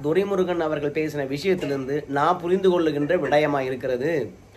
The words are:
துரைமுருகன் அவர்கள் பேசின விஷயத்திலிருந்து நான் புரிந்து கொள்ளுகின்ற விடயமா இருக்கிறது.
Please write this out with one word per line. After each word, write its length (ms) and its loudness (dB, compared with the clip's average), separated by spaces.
துரைமுருகன் 560 2
அவர்கள் 320 -2
பேசின 360 -2
விஷயத்திலிருந்து 800 -2
நான் 320 2
புரிந்து 320 2
கொள்ளுகின்ற 460 2
விடயமா 440 2
இருக்கிறது. 720 -2